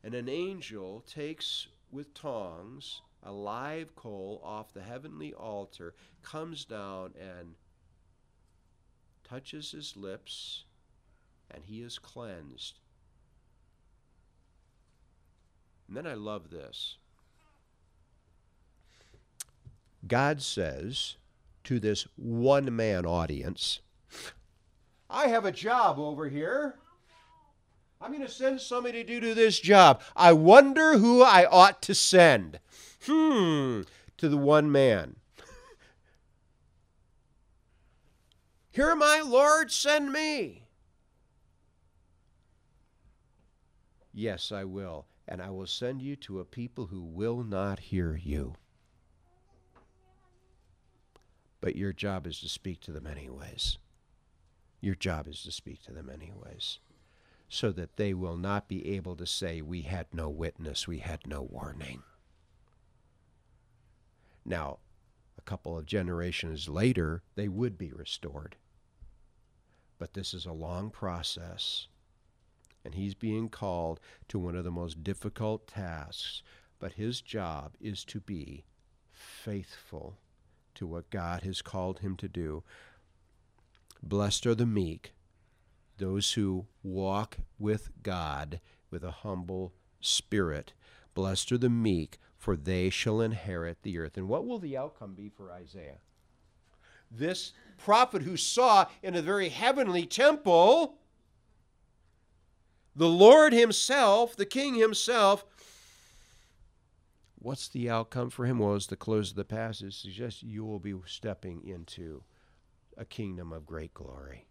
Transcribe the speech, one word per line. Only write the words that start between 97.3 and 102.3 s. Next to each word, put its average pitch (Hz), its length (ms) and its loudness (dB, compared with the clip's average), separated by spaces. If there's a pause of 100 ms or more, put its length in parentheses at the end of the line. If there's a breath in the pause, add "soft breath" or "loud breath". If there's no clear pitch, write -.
prophet 214 440 4
who 170 140 -6
saw 220 540 4 (120)
in 180 140 -6
a 170 60 -2
very 190 260 -2
heavenly 196 560 0
temple 262 960 6 (1900)